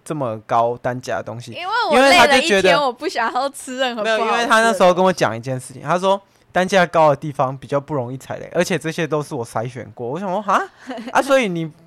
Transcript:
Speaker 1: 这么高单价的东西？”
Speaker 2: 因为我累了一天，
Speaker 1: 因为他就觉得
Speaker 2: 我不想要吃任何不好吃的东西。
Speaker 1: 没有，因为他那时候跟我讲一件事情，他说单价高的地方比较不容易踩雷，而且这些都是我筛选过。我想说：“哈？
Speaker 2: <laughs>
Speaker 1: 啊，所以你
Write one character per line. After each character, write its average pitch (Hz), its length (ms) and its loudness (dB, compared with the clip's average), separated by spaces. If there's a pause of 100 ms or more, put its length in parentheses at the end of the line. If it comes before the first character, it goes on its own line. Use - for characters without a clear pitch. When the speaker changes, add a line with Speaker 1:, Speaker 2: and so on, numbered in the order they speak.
Speaker 1:
这 165 120 -8
么 120 320 -4
高 120 300 0
单 127 220 -4
价 117 180 -6
的 104 60 -6
东 113 160 -12
西？” 120 140 -16
Speaker 2:
因 339 140 -10
为 403 60 -6 (160)
我 302 60 2
累 254 60 4
了 277 80 6
一 - 0 -
天， 262 80 6
Speaker 1:
因 - 20 6
为 339 80 6
他 269 140 4
就 320 60 0
觉 302 140 2
得 185 200 4
Speaker 2:
我 262 100 0
不 294 160 -6
想 233 260 -2
要 269 160 -2
吃 262 280 -12
任 254 180 -2
何 214 80 -4
不 220 60 -2
好 220 60 2
吃 220 60 2
的 226 40 0
东 - 20 -2
西。 214 40 0
Speaker 1:
没 202 60 0
有， - 0 -
因 233 60 0
为 233 60 -2
他 220 120 4
那 226 120 4
时 190 80 0
候 180 120 8
跟 180 100 2
我 185 80 4
讲 120 240 0
一 117 40 -10
件 127 200 -6
事 - 140 -16
情， - 100 -18
他 165 160 0
说 196 200 2 (320)
单 180 160 2
价 185 180 4
高 160 240 4
的 139 60 4
地 156 160 -8
方 135 240 -2
比 131 120 -16
较 143 120 0
不 143 140 -10
容 123 180 -4
易 135 60 -10
踩 - 200 -10
雷， - 180 -14
而 175 80 2
且 175 160 -2
这 160 120 -6
些 160 140 -4
都 151 160 -2
是 147 140 -10
我 117 100 -6
筛 117 240 -6
选 123 240 -14
过。 120 140 -10
我 143 120 -6
想 202 80 -8
说 185 140 -4
：“哈？ 202 260 0 (200)
Speaker 2:
<laughs> 240 260 -12
Speaker 1:
啊， - 80 2
所 269 180 2
以 233 80 0
你 165 240 -6 (160)